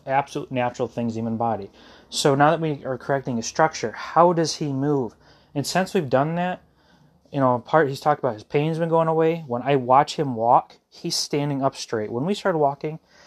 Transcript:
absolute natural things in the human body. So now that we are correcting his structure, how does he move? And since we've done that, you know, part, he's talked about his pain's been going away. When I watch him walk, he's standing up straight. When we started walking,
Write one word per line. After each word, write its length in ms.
absolute 460
natural 360
things 280
in 80
the 60
human 80
body. 320
So 260
now 160
that 80
we 260
are 120
correcting 400
his 100
structure, 460
how 400
does 240
he 140
move? 440
And 100
since 280
we've 160
done 260
that, 260
you 80
know, 200
part, 300
he's 100
talked 200
about 160
his 80
pain's 360
been 100
going 180
away. 400
When 160
I 140
watch 380
him 200
walk, 420
he's 260
standing 480
up 120
straight. 360
When 140
we 80
started 260
walking, 400